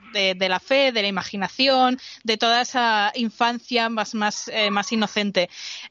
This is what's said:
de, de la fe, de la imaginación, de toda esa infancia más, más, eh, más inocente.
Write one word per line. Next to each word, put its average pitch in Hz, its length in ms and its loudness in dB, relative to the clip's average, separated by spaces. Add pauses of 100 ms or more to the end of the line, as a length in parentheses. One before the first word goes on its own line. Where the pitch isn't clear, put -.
(120)
de, 190 220 2
de 185 140 0
la 185 100 0
fe, 269 320 2
de 226 120 -2
la 202 60 0
imaginación, 254 920 0 (260)
de 220 120 0
toda 233 260 2
esa 226 520 0
infancia 233 720 0
más, 220 260 -4
más, - 340 -4
eh, 220 220 0
más 202 220 -2
inocente. 202 560 0 (420)